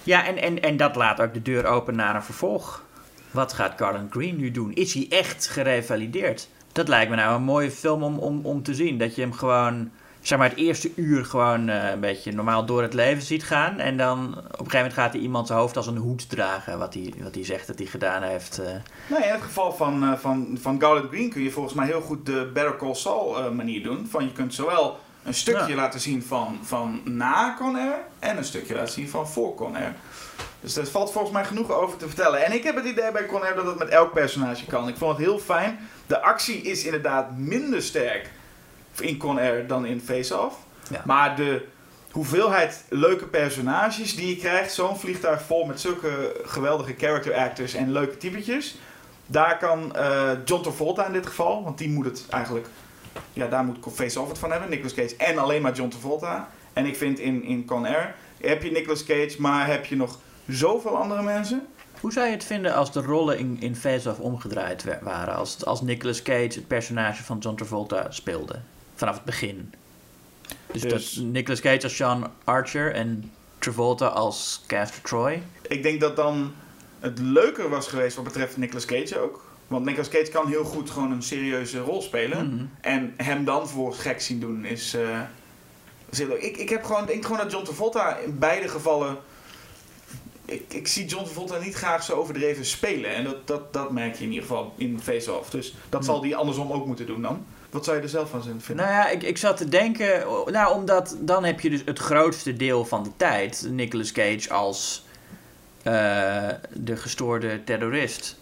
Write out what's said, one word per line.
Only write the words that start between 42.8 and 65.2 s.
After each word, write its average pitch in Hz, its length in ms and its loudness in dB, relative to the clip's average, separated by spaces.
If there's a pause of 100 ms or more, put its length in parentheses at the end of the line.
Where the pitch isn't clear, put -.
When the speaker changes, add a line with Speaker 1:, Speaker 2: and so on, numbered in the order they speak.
Speaker 2:
leuke 175 360 4
personages 165 880 0
die 180 120 -2
je 180 80 0
krijgt, 180 380 0
zo'n 190 240 0
vliegtuig 175 440 0
vol 165 240 2
met 143 140 -6
zulke 160 640 -2
geweldige 139 540 0
character 147 360 2
actors 127 400 0
en 131 180 0
leuke 139 260 0
typetjes, 208 600 -4 (480)
daar 160 320 4
kan, 165 380 0
eh, 139 340 2 (160)
John 175 180 2
Travolta 170 420 0
in 190 80 -4
dit 180 120 0
geval, 185 380 0
want 156 140 -6
die 156 120 -2
moet 147 160 2
het 123 240 -6
eigenlijk, 117 380 -2 (640)
ja, 123 140 -2
daar 127 160 2
moet 123 140 -2 (160)
Face 127 260 -2
Off 143 100 -4
het 160 100 -8
van 160 120 -2
hebben, 175 180 -2
Nicolas 135 240 -4
Cage 120 240 -2
en 160 200 2
alleen 147 240 2
maar 131 120 2
John 123 160 -2
Travolta. 151 600 -4 (240)
En 135 120 2
ik 139 100 -2
vind 139 240 0
in, 127 240 0
in 120 220 -2
Con 120 200 0
Air 160 300 0 (260)
heb 151 220 2
je 170 80 -2
Nicolas 156 320 0
Cage, 147 340 2
maar 143 300 4
heb 143 180 0
je 143 100 -4
nog 127 240 0 (280)
zoveel 190 500 2
andere 208 240 0
mensen? 208 460 0 (320)
Speaker 1:
Hoe 226 120 -4
zou 240 140 2
je 233 80 2
het 214 100 -6
vinden 190 300 0
als 139 180 2
de 147 100 -2
rollen 147 360 2
in, 123 220 -2
in 120 160 -4
Face 127 340 0
Off 107 100 -4
omgedraaid 98 640 -4
wa-, - 180 -4
waren? 90 340 -4